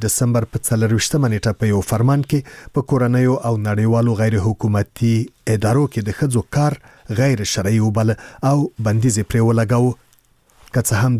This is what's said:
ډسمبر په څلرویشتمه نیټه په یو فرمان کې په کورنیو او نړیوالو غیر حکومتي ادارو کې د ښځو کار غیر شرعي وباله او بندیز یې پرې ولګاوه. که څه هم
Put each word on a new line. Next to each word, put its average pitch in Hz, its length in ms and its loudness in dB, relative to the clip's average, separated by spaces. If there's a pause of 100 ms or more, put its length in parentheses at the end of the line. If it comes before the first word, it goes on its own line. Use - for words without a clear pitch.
ډسمبر 117 500 0
په - 160 -6
څلرویشتمه 113 640 0
نیټه 104 280 -2
په 110 80 2
یو 101 200 2
فرمان 135 400 2
کې - 480 -6
په 131 160 -4
کورنیو 127 440 2 (120)
او 117 40 0 (140)
نړیوالو 113 540 2
غیر 110 160 2 (100)
حکومتي 107 680 0 (400)
ادارو 113 320 0
کې 117 140 -4 (100)
د - 80 -6
ښځو 127 240 0 (160)
کار 147 200 0 (440)
غیر 123 320 0
شرعي 107 320 0
وباله 110 320 0 (320)
او 143 80 2 (300)
بندیز 110 300 0
یې 104 120 -4
پرې 113 180 0
ولګاوه. 120 480 0 (760)
که 123 80 0
څه - 220 -2
هم 123 180 2